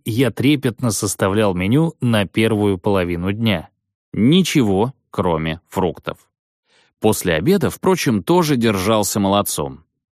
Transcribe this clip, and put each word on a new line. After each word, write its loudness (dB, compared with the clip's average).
я 0
трепетно 0
составлял 0
меню 0
на 0
первую 0
половину -2
дня. -2
Ничего, 2
кроме -2
фруктов. -6
После 0
обеда, 0
впрочем, -2
тоже 2
держался 0
молодцом. -2